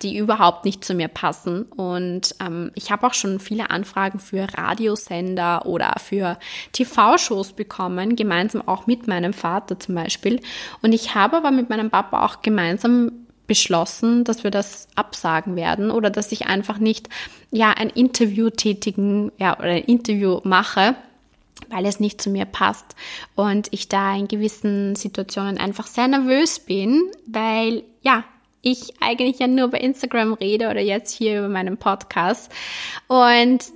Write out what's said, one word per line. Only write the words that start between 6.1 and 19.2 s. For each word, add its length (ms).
T-V-Shows 800
bekommen, 640
gemeinsam 500
auch 200
mit 220
meinem 260
Vater 440
zum 160
Beispiel. 460
Und 140
ich 200
habe 220
aber 140
mit 180
meinem 220
Papa 340
auch 160
gemeinsam 720
beschlossen, 800
dass 180
wir 80
das 440
absagen 600
werden 340
oder 180
dass 240
ich 140
einfach 320
nicht, 320
ja, 220
ein 180
Interview 580
tätigen, 880